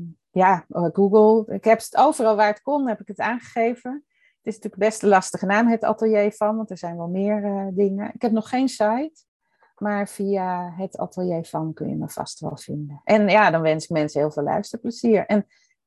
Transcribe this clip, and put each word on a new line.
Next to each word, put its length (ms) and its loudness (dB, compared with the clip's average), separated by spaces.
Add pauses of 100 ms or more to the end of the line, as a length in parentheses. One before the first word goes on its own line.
(300)
ja, 380 4
eh, 240 -2
Google. 600 4
Ik 100 -8
heb 140 4
het 180 -8
overal 400 4
waar 100 4
het 160 -2
kon, 260 -2
heb 120 -4
ik 80 -18
het 120 -14
aangegeven. 840 -4 (380)
Het 100 -8
is 20 -12
natuurlijk 280 -8
best 200 0
een 60 2
lastige 380 2
naam, 220 2
Het 160 0
Atelier 480 0
Van, 240 -2
want 140 -8
er 80 -10
zijn 180 -10
wel 120 -8
meer, 360 -2
eh, 260 -4
dingen. 440 -2
Ik 80 -8
heb 100 0
nog 160 -2
geen 200 0
site, 560 -2 (520)
maar 320 -4
via 680 -4
Het 220 -8
Atelier 460 -4
Van 280 -6
kun 160 -8
je 80 -6
me 120 -6
vast 320 -10
wel 160 -8
vinden. 480 -12
En 240 4
ja, 220 6
dan 120 0
wens 220 0
ik 60 -18
mensen 300 0
heel 100 2
veel 120 -4
luisterplezier. 840 0
En 200 0 (400)